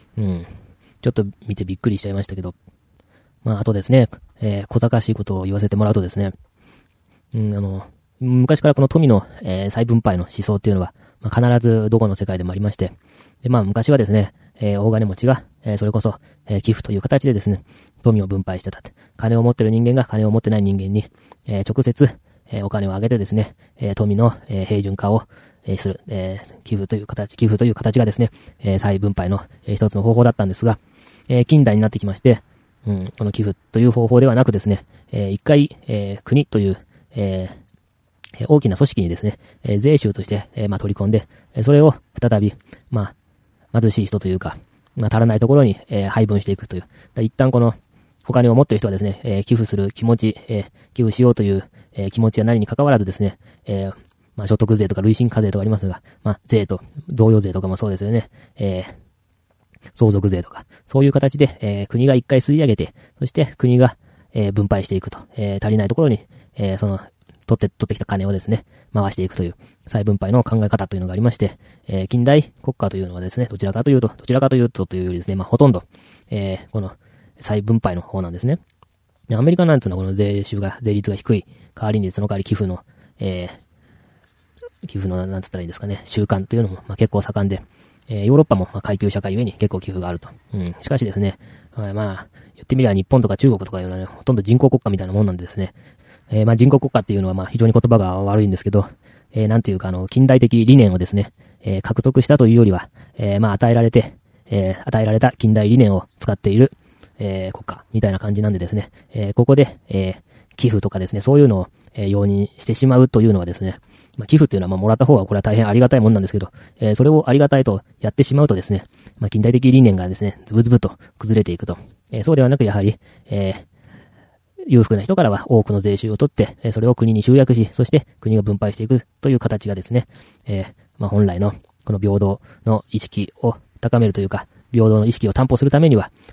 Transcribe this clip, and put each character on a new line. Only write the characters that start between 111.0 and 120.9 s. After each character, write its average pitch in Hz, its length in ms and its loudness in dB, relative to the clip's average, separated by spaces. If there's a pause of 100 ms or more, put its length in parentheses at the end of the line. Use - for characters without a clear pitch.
す - 60 -12
ね、 101 80 -4
そ 131 120 2
う 143 60 6
い 143 40 8
う 135 40 6
の 101 120 0
を、 90 80 -6 (260)
え 107 120 -6
ー、 - 40 -4
容 101 160 2
認 101 320 0
し - 80 -18
て 113 80 -2
し 131 140 0
ま 127 100 4
う 127 100 8
と 110 140 2
い 113 60 6
う 107 60 6
の 95 60 2
は 87 60 -4
で 87 80 -6
す - 100 -10
ね、 92 160 -6 (380)
ま 113 60 -8
あ、 101 40 -16
寄 151 100 6
付 147 100 4
と - 80 -2
い - 20 2
う 95 40 0
の 90 40 -4
は、 90 40 -4
ま 95 60 -2
あ、 - 20 -2
も 98 120 -2
ら 110 60 4
っ - 20 2
た 131 80 2
方 147 100 6
は 95 100 2
こ - 80 -4
れ 101 60 0
は - 20 -2
大 107 140 0
変 110 120 2
あ 104 60 0
り 117 60 6
が 123 100 6
た 135 80 4
い - 20 4
も 110 100 4
ん 113 40 6
な 104 60 2
ん - 20 0
で 92 60 -2
す - 40 -10
け 104 80 -4
ど、 92 120 -8 (280)
え 107 120 0
ー、 104 40 0
そ 131 80 2
れ 147 60 4
を 151 200 4
あ 123 40 2
り 139 60 6
が 143 100 4
た 139 100 2
い 131 40 4
と 98 180 -2 (180)
や 107 120 -6
っ - 20 -6
て 143 100 4
し 131 120 -2
ま 147 80 4
う 147 40 6
と 110 80 2
で 92 80 -4
す - 80 -6
ね、 95 140 -4 (340)
ま 110 80 -2
あ、 - 20 -6
近 107 120 -2
代 113 100 4
的 127 200 4
理 131 100 8
念 104 140 6
が 92 120 -4
で 92 80 -6
す - 80 -8
ね、 101 220 -6
ズ - 80 -10
ブ 113 100 4
ズ 117 60 0
ブ 120 100 6
と - 180 -6 (200)